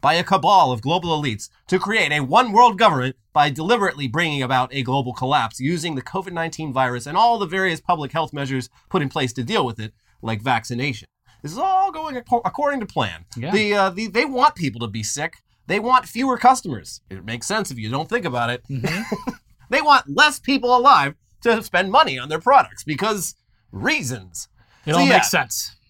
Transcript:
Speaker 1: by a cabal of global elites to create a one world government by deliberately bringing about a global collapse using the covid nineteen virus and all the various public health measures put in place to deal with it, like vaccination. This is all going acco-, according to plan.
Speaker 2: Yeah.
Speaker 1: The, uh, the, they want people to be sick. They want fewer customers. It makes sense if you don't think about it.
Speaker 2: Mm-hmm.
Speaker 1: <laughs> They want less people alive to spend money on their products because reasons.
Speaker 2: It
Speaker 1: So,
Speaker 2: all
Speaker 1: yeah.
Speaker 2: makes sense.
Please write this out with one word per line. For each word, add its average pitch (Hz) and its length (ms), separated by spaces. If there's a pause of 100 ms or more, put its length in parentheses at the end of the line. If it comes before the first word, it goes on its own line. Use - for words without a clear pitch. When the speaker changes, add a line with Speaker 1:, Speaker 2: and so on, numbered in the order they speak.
Speaker 1:
by 151 120
a 170 100
cabal 180 480
of 113 100
global 160 380
elites 120 280 (200)
to 185 100
create 196 340
a 151 80
one 202 320
world 226 260
government 139 380 (160)
by 151 160
deliberately 160 600
bringing 147 340
about 127 320
a 139 80
global 123 320
collapse 127 440
using 160 360
the 127 80
covid 190 300
nineteen 160 400
virus 123 340
and 151 100
all 233 220
the 202 80
various 175 340
public 151 320
health 160 220
measures 135 340 (220)
put 185 100
in 139 80
place 131 240
to 131 100
deal 165 220
with 113 160
it, 110 140 (260)
like 113 220
vaccination. 120 680 (340)
This 147 100
is 196 60
all 381 320
going 311 260
acco-, 240 280
according 285 360
to 208 60
plan. 87 380 (120)
Speaker 2:
Yeah. 123 160
Speaker 1:
The, 208 220
uh, 196 160
the, 202 180
they 220 180
want 269 280
people 123 260
to 117 60
be 107 160
sick. 147 360 (280)
They 196 140
want 247 260
fewer 254 300
customers. 180 640 (100)
It 95 140
makes 117 240
sense 208 220
if 131 80
you 110 120
don't 143 180
think 226 180
about 120 240
it. 123 200
Speaker 2:
Mm-hmm. 165 680
Speaker 1:
<laughs> - 340
They 269 100
want 285 340
less 285 240
people 247 380
alive 208 380 (260)
to 226 220
spend 190 280
money 214 280
on 127 100
their 156 120
products - 440
because 190 500 (360)
reasons. 113 800 (360)
Speaker 2:
It 151 80
Speaker 1:
So, 170 60
Speaker 2:
all 175 80
Speaker 1:
yeah. 262 80
Speaker 2:
makes 160 160
sense. - 440 (160)